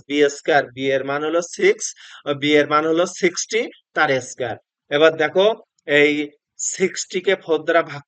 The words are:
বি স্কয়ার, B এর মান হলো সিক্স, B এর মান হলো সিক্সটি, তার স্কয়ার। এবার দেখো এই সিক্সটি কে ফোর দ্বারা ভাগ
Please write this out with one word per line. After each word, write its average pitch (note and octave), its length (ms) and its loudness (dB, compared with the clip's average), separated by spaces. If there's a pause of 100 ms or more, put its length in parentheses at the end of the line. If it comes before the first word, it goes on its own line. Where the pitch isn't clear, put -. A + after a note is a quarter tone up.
বি C#3+ 80 -2 (220)
স্কয়ার, D3 240 2 (120)
B - 20 -18 (200)
এর C3 140 -2
মান C#3+ 180 -4
হলো E3 120 0 (160)
সিক্স, G3 280 0 (560)
B - 20 -16 (180)
এর C#3+ 120 2
মান D3+ 180 4
হলো D#3+ 140 2 (160)
সিক্সটি, G3 400 -2 (360)
তার D#3 140 2 (200)
স্কয়ার। A#2 260 -8 (340)
এবার D3+ 220 4 (100)
দেখো E3+ 240 2 (540)
এই D3 120 4 (640)
সিক্সটি F#3 520 -4
কে F#3+ 80 2 (100)
ফোর D#3+ 220 -2
দ্বারা E3 160 2 (100)
ভাগ C#3 160 -14